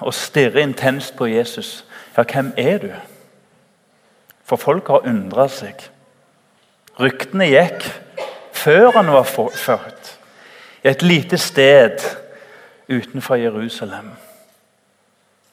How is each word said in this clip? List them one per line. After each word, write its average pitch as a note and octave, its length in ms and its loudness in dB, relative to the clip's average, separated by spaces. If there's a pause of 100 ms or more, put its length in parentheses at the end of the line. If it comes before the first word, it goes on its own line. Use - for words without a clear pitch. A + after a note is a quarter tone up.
og - 160 -6
stirrer C3+ 460 0
intenst C#3 540 -4
på B2 120 -4
Jesus. A2+ 540 -6 (320)
«Ja, A#2+ 80 4
hvem C3+ 340 -4
er E3 240 0
du?» G2+ 80 -12 (1600)
For C3 80 -2
folk E3 320 -2
har C3+ 180 2
undret A2+ 460 0
seg. - 320 -14 (1160)
Ryktene D3 520 0
gikk E3 340 4 (640)
før G3 440 4
han F#3 160 4
var C3 160 4
fo-, G#2 240 -6
født, - 680 -8 (640)
i C3+ 60 4
et C3+ 140 -2
lite F3 340 2
sted C3+ 640 4 (920)
utenfor B2+ 480 -4
Jerusalem. G#2+ 720 -6 (1400)